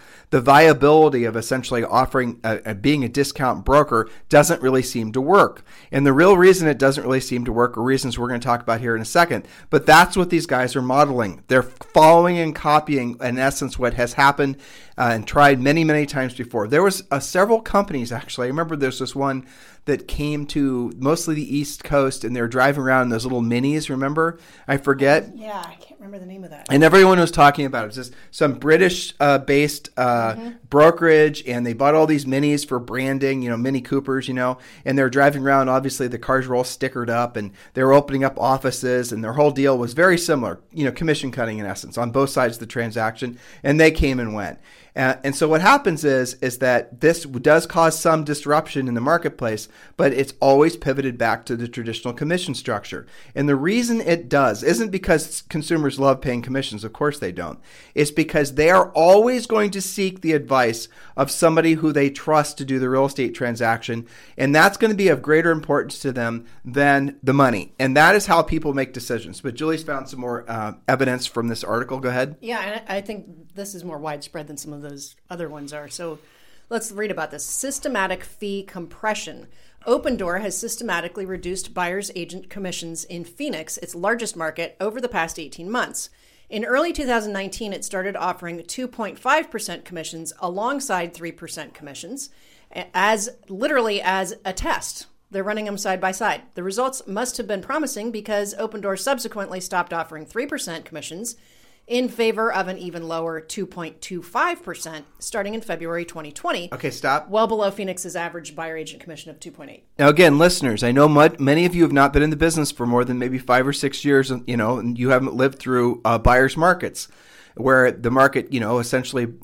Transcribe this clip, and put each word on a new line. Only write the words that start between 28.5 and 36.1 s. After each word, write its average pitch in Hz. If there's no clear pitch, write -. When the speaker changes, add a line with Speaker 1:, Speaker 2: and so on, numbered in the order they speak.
Speaker 1:
British, 170
uh, 143
based, 143
uh, 120
Speaker 2:
Mm-hmm. 226
Speaker 1:
brokerage, 156
and 120
they 117
bought 139
all 156
these 143
minis 143
for 127
branding, 131
you 120
know, 117
Mini 131
Coopers, 135
you 131
know, 127
and 139
they're 135
driving 139
around. 135
Obviously, 131
the 117